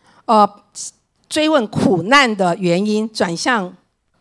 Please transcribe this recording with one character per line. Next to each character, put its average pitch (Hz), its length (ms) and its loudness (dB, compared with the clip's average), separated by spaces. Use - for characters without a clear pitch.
呃， 214 240 4
追 311 180 -2
问 294 200 2
苦 175 380 0
难 247 300 2
的 180 220 0
原 185 300 0
因 214 260 -2
转 180 240 -2
向， 185 400 -4